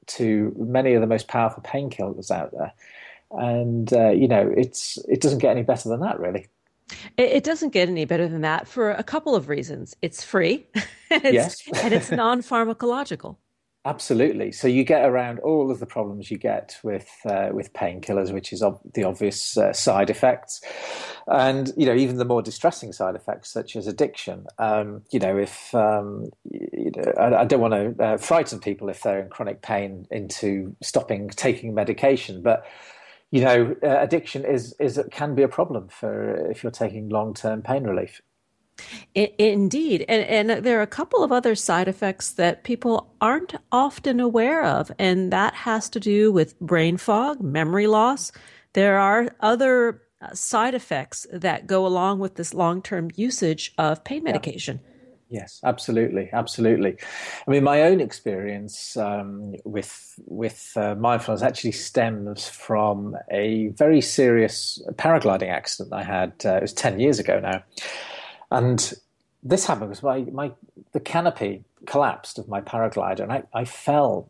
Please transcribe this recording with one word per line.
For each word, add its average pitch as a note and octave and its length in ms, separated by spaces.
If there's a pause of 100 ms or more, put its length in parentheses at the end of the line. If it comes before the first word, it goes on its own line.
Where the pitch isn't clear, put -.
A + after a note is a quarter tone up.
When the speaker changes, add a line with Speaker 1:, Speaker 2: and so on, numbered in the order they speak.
Speaker 1:
to G#2+ 540
many B2 340
of A2+ 80
the A2 60
most A2+ 200
powerful A2+ 360
painkillers B2 680
out F2 220
there. D#2 200 (640)
And, A#2+ 560
uh, A2+ 180
you G2+ 160
know, G2+ 280
it's, - 420 (120)
it - 120
doesn't C#3 180
get B2 120
any A#2+ 120
better A#2+ 260
than A#2 100
that, F#3 200
really. F2+ 280 (720)
Speaker 2:
It, B3 140
it - 120
doesn't D#4 300
get F3+ 160
any E3 160
better E3+ 220
than D#3+ 140
that D#3 260
for A3 240
a A3 120
couple D#4 320
of C#3+ 140
reasons. C#3+ 520
It's - 220
free G#3 460
<laughs> - 60 (340)
and D4 160
it's, C4 80
Speaker 1:
Yes. E3 280 (100)
<laughs> - 120
Speaker 2:
and A3 100
it's E3 180
non-pharmacological. A#3+ 1300 (500)
Speaker 1:
Absolutely. A2+ 640
So - 160
you B2+ 160
get D3 220
around B2 360
all D3 280
of B2+ 100
the B2 60
problems G#2 460
you G#2 80
get G#2+ 420
with, G#2 260 (180)
uh, G2+ 260
with G2 220
painkillers, F#2+ 600
which F#2+ 180
is G2 120
ob-, G2 160 (160)
the G#2+ 80
obvious, G2+ 540
uh, G2+ 160
side F#3+ 360
effects, - 500 (680)
and, C3+ 500
you C#3 80
know, B2 80
even B2+ 240
the B2 80
more A#2+ 160
distressing A2 520
side F#2 220
effects, - 360
such - 240
as G2+ 100
addiction. G2+ 640 (100)
Um, G#2+ 540
you B2 80
know, F#2+ 180
if, - 380
um, G#2+ 560 (140)
y-, - 280
you - 220
know, - 200
I, A#2+ 260
I B2 40
don't B2+ 160
wanna, A2 380
uh, A2 180
frighten D3+ 420
people G2+ 300
if - 140
they're G2 160
in F#2+ 100
chronic G#2 320
pain G2 480
into G2 720
stopping G#2 480
taking A#2 460
medication, G#2+ 640
but, A2+ 240 (640)
you C3+ 140
know, B2 400
uh, C#3+ 160
addiction C#3+ 460
is, A#2+ 340
is, C3+ 200 (120)
can D3 240
be C3+ 80
a C3 40
problem G#2 420
for, G#2+ 600
if - 140
you're A2+ 80
taking G#2+ 380
long-term G#2+ 520
pain C3 220
relief. F#2 360 (960)
Speaker 2:
I-, G3+ 240
indeed. G#3 680
And, A3 400
and G#3 160
there A#3+ 140
are G#3 40
a G#3 40
couple F4+ 360
of C4 80
other A#3+ 240
side F#3 320
effects F#3+ 460
that E3+ 320
people A#3 560
aren't D4 340 (160)
often C4 480
aware B3 460
of, D#3 340
and F#3 320
that G3 240
has A3+ 360
to A#3 80
do G#3 320
with E3 280
brain E3+ 380
fog, B3 440
memory D#3+ 460
loss. A3+ 440 (420)
There G3 260
are G#3+ 300 (100)
other, A#3+ 600 (200)
uh, - 120
side A#3+ 420
effects - 560
that F3 360
go F#3+ 200
along F#3 320
with F#3+ 160
this - 180
long-term F3 600
usage G3 600
of D#3 260
pain C#4+ 220
Speaker 1:
Yeah. B3+ 80
Speaker 2:
medication. - 460 (500)
Speaker 1:
Yes, G#2 340
absolutely, A2+ 720
absolutely. A2+ 640 (500)
I C#3 40
mean, C#3 120
my C#3+ 180
own F3+ 180
experience, G#2 960
um, G2+ 680
with, - 500 (120)
with, - 500
uh, G#2 200
mindfulness A2+ 460
actually A#2+ 300
stems G#2+ 760
from G#2 680 (160)
a A2 380
very D3+ 320
serious A#2 800 (140)
paragliding G2+ 540
accident - 440
I G2 100
had. F#2 300 (120)
Uh, F#2+ 120
it F#2+ 40
was G2 120
ten G#2 260
years B2+ 200
ago F#2+ 200
now. F#2+ 240 (880)
And B2 420 (480)
this F3 240
happened G#2+ 240
because G2+ 140
my, C3+ 160 (120)
my, C3+ 200 (420)
the - 60
canopy B2 640 (240)
collapsed - 500
of G#2+ 100
my G2 140
paraglider, G2+ 600
and G2+ 120
I, C3+ 100 (100)
I A#2+ 120
fell C3+ 640